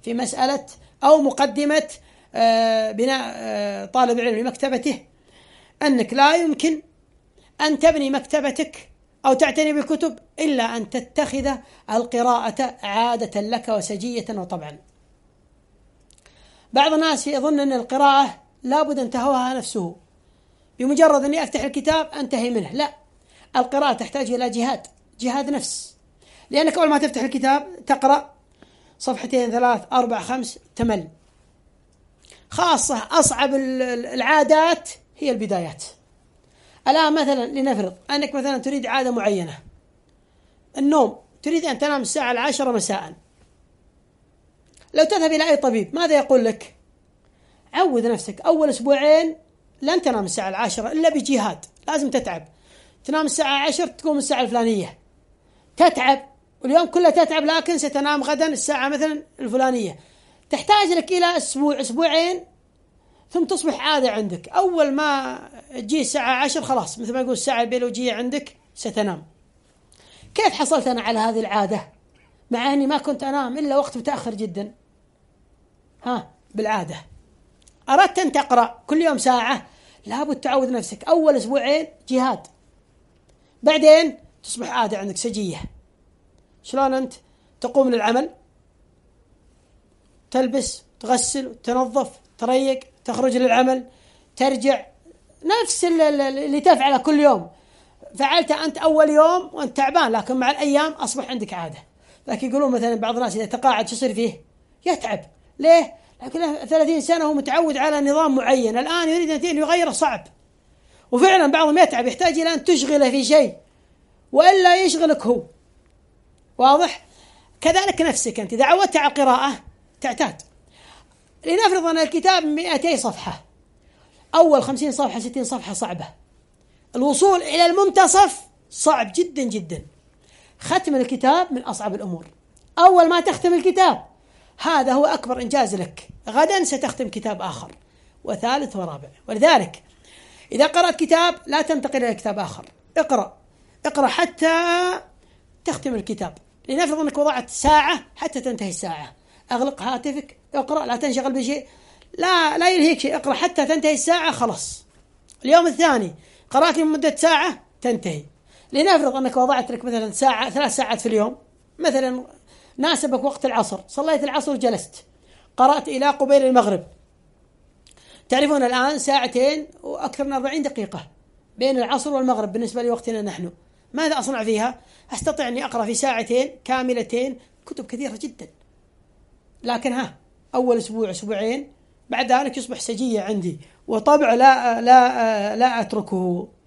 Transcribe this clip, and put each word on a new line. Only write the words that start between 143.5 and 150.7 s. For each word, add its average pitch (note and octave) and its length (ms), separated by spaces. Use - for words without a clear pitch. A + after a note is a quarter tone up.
اقرأ C#4+ 220
حتى E4 480
تختم C4+ 300
الكتاب. G#3 420
لنفرض D4+ 300
أنك D4 180
وضعت C#4 320
ساعة D4+ 560
حتى C4+ 260
تنتهي A3 280
الساعة، D#3+ 460
أغلق C4 300
هاتفك، C4 560
اقرأ، C#4+ 300